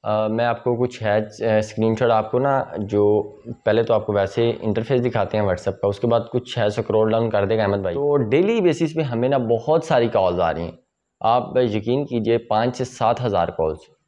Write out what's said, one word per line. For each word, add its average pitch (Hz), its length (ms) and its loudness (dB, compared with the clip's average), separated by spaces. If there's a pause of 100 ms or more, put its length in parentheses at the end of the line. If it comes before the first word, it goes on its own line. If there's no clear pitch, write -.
अ, 107 260 0
मैं 117 140 0
आपको 117 300 -2
कुछ 123 280 -4
है, 107 180 2
अ, 107 80 -8 (120)
स्क्रीनशॉट 110 720 0
आपको 110 280 2
ना, 135 400 0
जो 104 420 2 (440)
पहले 110 180 2
तो 113 100 0
आपको 107 200 0
वैसे 101 360 0
इंटरफेस 110 520 -2
दिखाते 110 360 -2
हैं 107 80 0
WhatsApp 95 280 -2
का, 101 140 -2
उसके 101 200 -2
बाद 117 240 2
कुछ 123 280 -4
है, 107 100 2
स्क्रॉल 110 420 0
डाउन 113 180 0
कर 101 160 0
देगा 110 180 0
अहमद 98 200 0
भाई। 92 100 -4
तो 143 220 0
डेली 165 460 2
बेसिस 160 320 0
पे 160 80 -4
हमें 123 280 -2
ना 139 80 2
बहुत 120 480 0
सारी 120 220 2
कॉल्स 92 320 2
आ 82 120 2
रही 82 140 -4
हैं, - 140 -12 (460)
आप 120 320 0
यकीन 120 480 0
कीजिए 113 320 0
पाँच 117 380 0
से 127 100 -4
सात 120 360 0
हज़ार 95 300 0
कॉल्स 78 280 -2 (280)